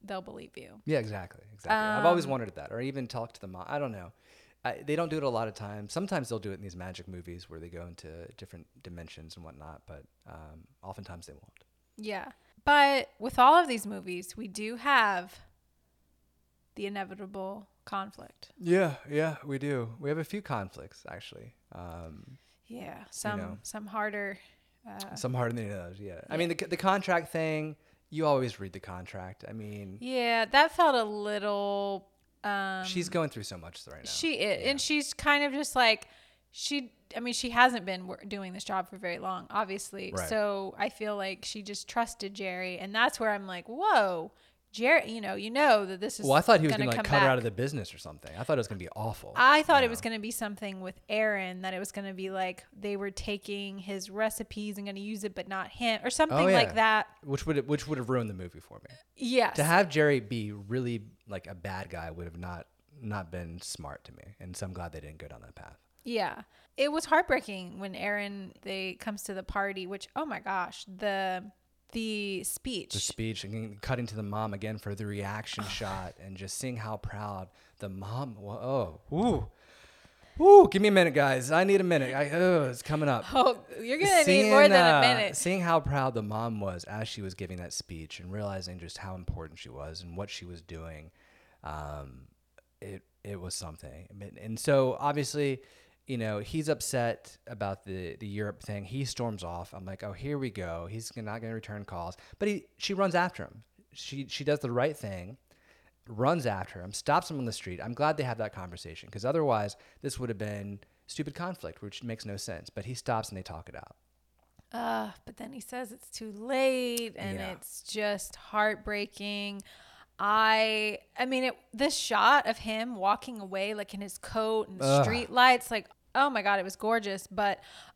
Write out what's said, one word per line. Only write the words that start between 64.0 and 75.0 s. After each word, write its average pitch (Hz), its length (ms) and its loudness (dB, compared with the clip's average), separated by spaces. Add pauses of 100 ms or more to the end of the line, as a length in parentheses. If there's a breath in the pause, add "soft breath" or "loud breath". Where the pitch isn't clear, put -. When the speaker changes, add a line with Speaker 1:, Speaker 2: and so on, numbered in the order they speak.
Speaker 2:
to - 80 -20
me, - 260 -20
and 90 160 -12
so 101 120 -8
I'm 92 60 -10
glad 85 200 -8
they 78 80 -12
didn't 76 160 -14
go 76 100 -14
down - 140 -18
that - 140 -20
path. - 220 -20 (300)
Speaker 1:
Yeah. 220 340 -4 (360 soft breath)
It 285 140 2
was 311 140 -2
heartbreaking 196 760 0
when 190 160 -8
Aaron, 202 640 -6
they 190 340 -6
comes 208 280 -8
to 202 100 -8
the 185 80 -8
party, 196 460 -4
which, 196 280 -10
oh 302 100 -4
my 233 140 -6
gosh, - 460 -4
the 190 640 -4 (420)
the 208 520 -4
speech. - 500 -6
Speaker 2:
The 101 60 -4
speech, 110 440 -4
and 104 380 -8
cutting 120 260 -2
to 104 80 -10
the 110 80 -4
mom 104 300 -4
again 107 240 -6
for 101 180 -8
the 107 100 -6